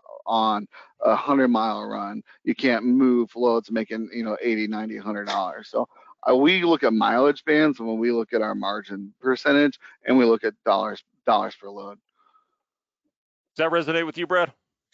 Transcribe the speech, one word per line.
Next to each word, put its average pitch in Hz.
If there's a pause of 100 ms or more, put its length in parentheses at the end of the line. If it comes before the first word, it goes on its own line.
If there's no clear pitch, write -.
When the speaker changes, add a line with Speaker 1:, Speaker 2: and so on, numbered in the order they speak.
(260)
Speaker 1:
on 110 (380)
a 113
hundred 135
mile 110
run. 107 (180)
You 120
can't 120
move 123
loads 117
making, 110
you 113
know, 110
eighty, 110
ninety, 107
a 104
hundred 101
dollars. 98
So, 117 (400)
uh, 127
we 175
look 165
at 120
mileage 117
bands 151
when 113
we 117
look 117
at 113
our 107
margin 101
percentage, 143 (260)
and 127
we 127
look 113
at 107 (100)
dollars, 104 (220)
dollars 101
per 98
load. 101 (1600)
Speaker 2:
Does 160
that -
resonate 165
with 160
you, 170
Brad? 175 (420)